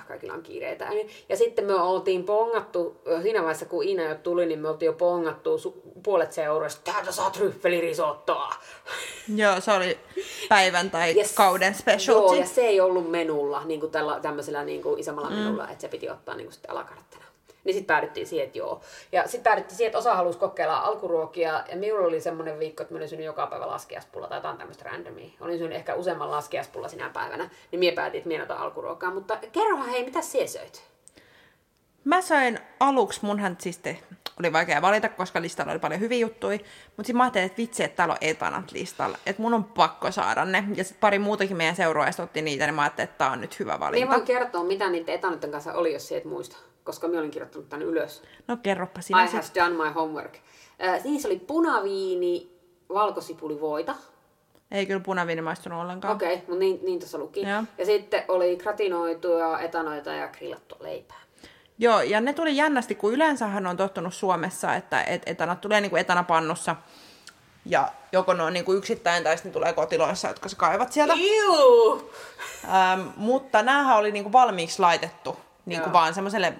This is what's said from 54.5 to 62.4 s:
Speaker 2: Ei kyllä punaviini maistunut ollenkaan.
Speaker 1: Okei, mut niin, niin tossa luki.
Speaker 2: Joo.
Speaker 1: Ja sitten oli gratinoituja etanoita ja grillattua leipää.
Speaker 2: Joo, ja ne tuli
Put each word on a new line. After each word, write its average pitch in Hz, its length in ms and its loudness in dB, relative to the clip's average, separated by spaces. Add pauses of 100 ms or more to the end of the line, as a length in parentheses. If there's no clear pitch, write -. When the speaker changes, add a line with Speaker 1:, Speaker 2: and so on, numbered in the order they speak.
Speaker 2:
Ei 196 140 -2
kyllä 190 140 -2
punaviini 175 420 -2
maistunut 170 400 -8
ollenkaan. 185 340 -4
Speaker 1:
Okei, 180 320 -2
mut 175 120 -4
niin, 190 240 2
niin 180 160 -2
tossa - 180 -10
luki. 175 320 -8
Speaker 2:
Joo. 208 140 -2 (140)
Speaker 1:
Ja 180 80 -4
sitten 202 420 0
oli 180 300 2
gratinoituja 170 1040 0
etanoita 156 540 -6
ja 151 140 -6
grillattua - 540 -16
leipää. - 360 -14 (640)
Speaker 2:
Joo, 220 220 6
ja 190 200 2
ne 262 120 0
tuli 311 240 0